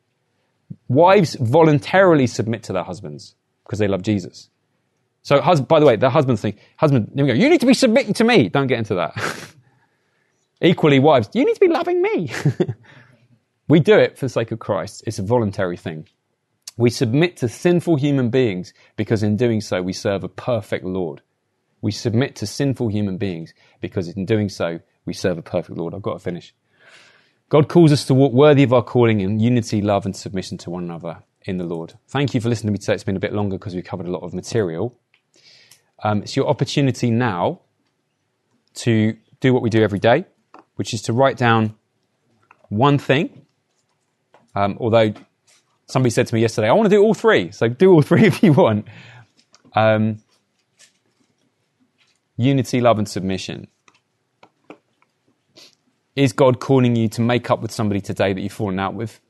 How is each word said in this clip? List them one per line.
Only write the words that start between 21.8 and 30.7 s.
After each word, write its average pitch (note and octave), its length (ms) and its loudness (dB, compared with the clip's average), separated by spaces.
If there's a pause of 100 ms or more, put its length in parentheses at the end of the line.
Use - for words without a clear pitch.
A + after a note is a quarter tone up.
We G#2+ 100 -4
submit A#2 460 -4
to G#2 100 -10
sinful B2+ 420 -4
human G2+ 280 -4
beings E2 360 -8 (280)
because F#2+ 280 -8
in F#2+ 160 -8
doing G#2+ 240 -2
so, E2+ 320 -8 (240)
we F#2 80 -8
serve F2+ 240 -4
a E2 40 -12
perfect - 360 -8
Lord. E2 180 -8
I've G2 60 -14
got G#2+ 120 -8
to E2+ 60 -12
finish. F2 340 -12 (960)
God D3+ 180 4
calls E3+ 240 6
us - 140 0
to - 80 0
walk C3 200 4
worthy C#3+ 300 6
of B2 100 2
our B2 100 4
calling A2+ 380 2
in G#2 180 -2
unity, A2+ 420 0
love, G2+ 240 0
and F#2+ 100 -6
submission F2+ 440 -10
to - 100 -16
one F2 140 -8